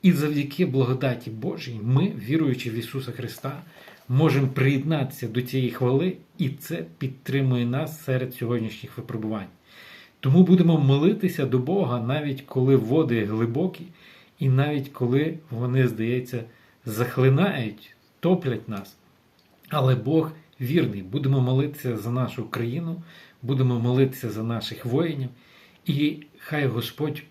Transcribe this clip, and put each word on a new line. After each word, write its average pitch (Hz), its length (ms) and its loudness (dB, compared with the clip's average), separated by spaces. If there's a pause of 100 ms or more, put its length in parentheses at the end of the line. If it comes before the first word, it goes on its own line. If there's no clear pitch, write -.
І 185 100 6
завдяки 147 540 0
благодаті 127 640 -2
Божій 123 540 -8
ми, 139 280 2 (160)
віруючи 135 420 0
в 110 40 -6
Ісуса 120 380 -8
Христа, 135 500 -10 (480)
можемо 135 380 4
приєднатися 135 800 0
до 113 140 -2
цієї 127 300 -2
хвали, 139 460 0 (200)
і 135 120 -2
це 165 360 -8 (120)
підтримує 131 680 -2
нас 135 380 -4
серед 127 300 -2
сьогоднішніх 113 640 -6
випробувань. 107 500 -8 (720)
Тому 151 240 8
будемо 170 360 6
молитися 151 680 2
до 123 140 2
Бога, 139 400 -2
навіть 135 420 -4
коли 135 340 2
води 120 500 2
глибокі, 117 600 -2 (540)
і 135 100 0
навіть 139 400 0
коли 139 480 0 (120)
вони, 123 380 2
здається, 117 560 -2 (420)
захлинають, 127 1120 0 (240)
топлять 165 500 0
нас. 101 260 -10 (720)
Але 131 260 4
Бог 139 360 0 (300)
вірний. 123 400 0
Будемо 135 400 0
молитися 127 560 0
за 110 140 -6
нашу 123 380 -4
країну, 165 520 -6 (400)
будемо 123 380 0
молитися 127 500 2
за 107 140 -6
наших 113 420 -6
воїнів, 135 440 -2 (560)
і 147 320 0 (200)
хай 127 300 -2
Господь 120 640 -4